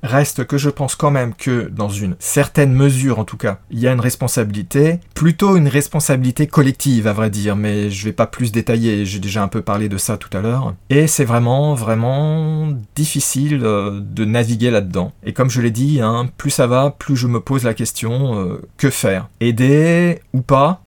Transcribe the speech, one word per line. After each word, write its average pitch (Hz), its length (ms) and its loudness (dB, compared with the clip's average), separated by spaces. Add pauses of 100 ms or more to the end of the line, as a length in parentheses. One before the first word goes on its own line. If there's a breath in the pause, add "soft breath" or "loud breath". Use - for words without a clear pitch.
Reste 135 440 0
que 139 140 -2
je 143 120 0
pense 139 240 -4
quand 147 160 0
même 123 240 0
que, 120 400 -2
dans 104 140 -4
une 98 320 -4
certaine 143 520 2
mesure 131 460 2
en 110 60 -2
tout - 120 -14
cas, 104 220 -4 (100)
il 117 120 -6
y 123 80 2
a 127 40 2
une 123 60 0
responsabilité, 123 1000 0 (120)
plutôt 180 440 4
une 156 100 6
responsabilité 139 800 0
collective 131 640 2
à 104 40 0
vrai 107 180 0
dire, 101 260 -2
mais 104 340 -2
je 98 140 -8
vais 107 80 -4
pas 110 160 0
plus 120 240 -4
détailler, 113 520 0
j'ai 98 140 -6
déjà 98 240 -4
un 98 60 -2
peu 107 120 -4
parlé 104 280 -2
de 98 100 -4
ça 104 180 -4
tout - 220 -14
à - 20 -4
l'heure. 120 340 -2 (140)
Et 147 200 4
c'est 147 160 0
vraiment, 120 500 2
vraiment 151 920 -2 (260)
difficile, 147 680 -2
euh, 101 360 -2
de 101 240 -4
naviguer 117 460 0
là-dedans. 95 400 0 (140)
Et 110 80 -6
comme 131 180 0
je 120 100 0
l'ai 117 120 2
dit, 139 280 0
hein, 117 360 -2
plus - 140 -4
ça 135 180 2
va, 131 280 2
plus - 200 -2
je 123 100 0
me 120 140 0
pose 135 240 -2
la 113 100 0
question, 117 640 -4
euh, 90 240 -6 (140)
que 139 140 2
faire ? 95 380 -2 (120)
Aider 151 800 4 (120)
ou 131 100 0
pas ? 147 480 2